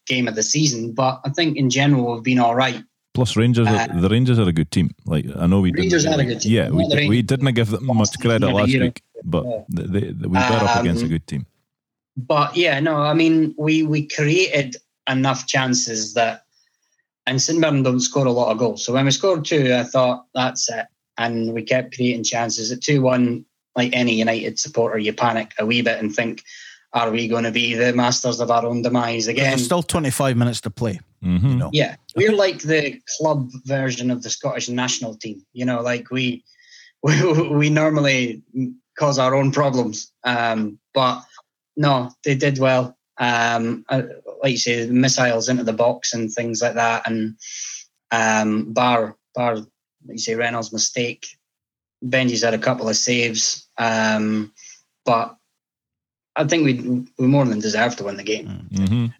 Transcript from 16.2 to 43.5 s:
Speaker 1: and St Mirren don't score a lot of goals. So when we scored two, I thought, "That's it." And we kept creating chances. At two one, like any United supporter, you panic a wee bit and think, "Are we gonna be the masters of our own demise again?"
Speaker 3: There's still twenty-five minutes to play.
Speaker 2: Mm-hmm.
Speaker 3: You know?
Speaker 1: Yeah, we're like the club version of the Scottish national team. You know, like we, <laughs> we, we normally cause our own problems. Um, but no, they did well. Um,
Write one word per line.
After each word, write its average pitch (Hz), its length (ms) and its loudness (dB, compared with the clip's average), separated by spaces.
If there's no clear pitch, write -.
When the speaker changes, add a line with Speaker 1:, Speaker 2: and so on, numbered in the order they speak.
Speaker 1:
and 131 140 0
St 165 180 0
Mirren 147 240 2
don't 127 180 2
score 131 260 0
a 123 60 4
lot 120 180 2
of 110 80 0
goals. 113 260 -2
So 120 100 -2
when 135 100 2
we 139 60 2
scored 170 340 2
two, 139 300 2
I 120 100 2
thought, 123 500 0
"That's 127 360 -2
it." 113 160 -6
And 117 380 -2
we 117 80 -6
kept 127 320 -2
creating 120 300 -2
chances. 117 480 -4
At 123 100 -8
two 147 200 2
one, 123 420 2
like 123 180 0
any 123 200 2
United 110 440 0
supporter, 113 400 -2
you 107 140 -2
panic 113 460 -2
a 107 60 -2
wee 120 180 0
bit 113 180 -2
and 104 140 -4
think, 113 280 -4
"Are 117 200 0
we 117 160 -2
gonna 117 240 0
be 120 220 -2
the 120 200 2
masters 123 460 0
of 117 100 0
our 117 160 2
own 120 160 -2
demise 117 460 0
again?" 131 220 0
Speaker 3:
There's 127 140 0
still 175 200 0
twenty-five 139 520 0
minutes 120 260 0
to 113 80 -8
play. 110 280 -4
Speaker 2:
Mm-hmm. 90 260 2
Speaker 3:
You 65 80 2
know? - 160 -2
Speaker 1:
Yeah, - 220 0
we're 208 180 4
like 196 280 2
the 147 380 0
club 147 320 0
version 127 440 -2
of 117 140 -4
the - 60 -10
Scottish 131 380 -6
national 123 460 -4
team. 104 260 -12
You 123 120 -6
know, 123 160 -2
like 120 300 -4
we, 127 320 -4
<laughs> - 320 -20
we, 151 460 4
we 151 200 2
normally 143 720 2
cause 139 220 0
our 127 140 2
own 139 180 2
problems. 127 580 -2
Um, 113 560 -2
but 127 300 0
no, 135 340 2
they 143 100 0
did 139 240 0
well. 127 400 0
Um, 117 720 0